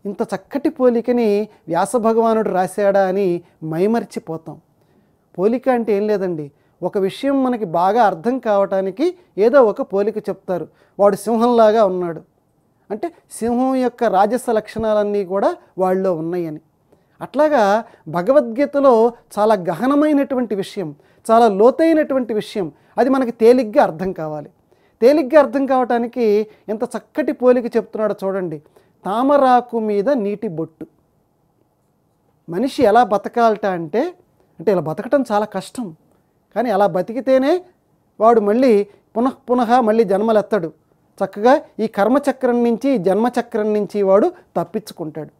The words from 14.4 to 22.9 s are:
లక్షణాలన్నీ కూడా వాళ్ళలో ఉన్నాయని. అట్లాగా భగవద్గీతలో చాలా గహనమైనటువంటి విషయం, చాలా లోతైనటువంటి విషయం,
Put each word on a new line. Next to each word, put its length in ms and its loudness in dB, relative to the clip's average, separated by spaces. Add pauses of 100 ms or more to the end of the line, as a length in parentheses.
లక్షణాలన్నీ 640 -2 (120)
కూడా 160 0 (280)
వాళ్ళలో 340 0 (100)
ఉన్నాయని. 400 -8 (600)
అట్లాగా 420 0 (520)
భగవద్గీతలో 800 2 (400)
చాలా 220 2 (120)
గహనమైనటువంటి 960 0
విషయం, 280 -8 (360)
చాలా 220 4 (120)
లోతైనటువంటి 800 2
విషయం, 280 -6 (300)